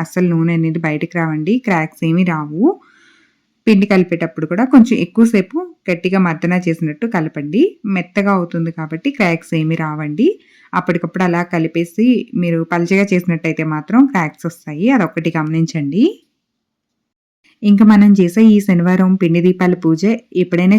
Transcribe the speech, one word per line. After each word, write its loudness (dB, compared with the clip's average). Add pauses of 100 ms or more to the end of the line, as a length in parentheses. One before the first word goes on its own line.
అస్సలు -2
నూనె 0
అనేది -4
బయటకు -6
రావండి, -2 (140)
క్రాక్స్ -4
ఏమీ 2 (100)
రావు. -4 (1000)
పిండి 4
కలిపేటప్పుడు -2
కూడా -2
కొంచెం 6 (100)
ఎక్కువసేపు 0 (320)
గట్టిగా -2
మర్దన -2 (120)
చేసినట్టు -4
కలపండి, -4 (320)
మెత్తగా -2
అవుతుంది -4
కాబట్టి -8
క్రాక్స్ -4
ఏమీ -2
రావండి. -4 (500)
అప్పటికప్పుడు -4
అలా 0 (100)
కలిపేసి -2 (360)
మీరు -2 (140)
పల్చగా 0
చేసినట్టయితే -2 (100)
మాత్రం 0 (120)
క్రాక్స్ -4
వస్తాయి, -8 (100)
అదొక్కటి -2
గమనించండి. -2 (1600)
ఇంకా 6
మనం 6 (100)
చేసే 2 (120)
ఈ 4 (100)
శనివారం 2 (100)
పిండి 2
దీపాల 2 (100)
పూజ 0 (400)
ఎప్పుడైనా 2